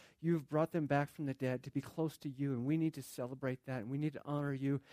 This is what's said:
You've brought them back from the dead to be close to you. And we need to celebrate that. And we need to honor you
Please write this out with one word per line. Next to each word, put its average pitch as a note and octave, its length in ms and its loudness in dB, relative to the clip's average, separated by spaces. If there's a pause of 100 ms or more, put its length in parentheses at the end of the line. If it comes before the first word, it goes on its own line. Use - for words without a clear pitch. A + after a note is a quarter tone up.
(220)
You've D#3+ 260 2
brought D#3 240 2
them D#3+ 140 2
back C#3+ 260 2
from D#3 140 -6
the C3+ 80 0
dead B2+ 300 0
to C#3 60 -10
be C3+ 120 0
close D#3+ 360 -2
to D3+ 120 -6
you. C#3 240 0
And A#2+ 100 0
we D3+ 140 4
need D#3+ 160 2
to C3+ 80 -8
celebrate C3 640 -4
that. C3 140 -4
And G#2+ 100 -6
we C#3 80 0
need D3+ 160 0
to - 100 -10
honor C#3+ 300 0
you C#3 260 2 (120)